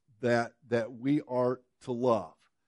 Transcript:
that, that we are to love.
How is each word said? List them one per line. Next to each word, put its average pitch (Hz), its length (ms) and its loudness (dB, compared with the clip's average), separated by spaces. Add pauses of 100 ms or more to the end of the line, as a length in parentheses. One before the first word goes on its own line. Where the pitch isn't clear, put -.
(200)
that, 117 320 0 (160)
that 117 240 -2
we 135 340 -2
are 127 340 -2 (240)
to 131 80 -6
love. 113 420 0 (340)